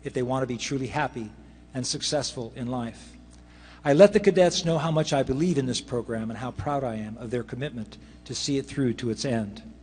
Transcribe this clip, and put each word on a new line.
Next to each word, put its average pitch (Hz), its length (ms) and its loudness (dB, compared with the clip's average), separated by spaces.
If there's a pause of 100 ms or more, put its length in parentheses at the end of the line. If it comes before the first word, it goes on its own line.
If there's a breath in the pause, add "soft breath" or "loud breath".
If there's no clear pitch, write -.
if 135 100 -8
they 127 100 0
want 131 180 0
to 131 60 -2
be 120 100 -4
truly 135 300 -4
happy 127 420 -4 (460 loud breath)
and 127 100 -4
successful 127 720 -4
in 123 160 -6
life. 117 400 -8 (720 loud breath)
I 143 80 6
let 196 180 12
the 208 80 4
cadets 180 460 4
know 165 140 2
how 160 100 -2
much 156 240 2
I 139 80 4
believe 139 380 2
in 131 80 0
this 120 120 -2
program 113 520 -4
and 107 80 -8
how 123 100 -6
proud 139 340 -4
I 113 120 -2
am 107 240 -8
of 120 100 -10
their 117 140 -2
commitment 120 560 -8 (260 loud breath)
to 127 80 -10
see 139 240 -2
it 135 80 -2
through 127 280 0
to 117 180 -2
its 107 140 -4
end. 110 360 -2 (220)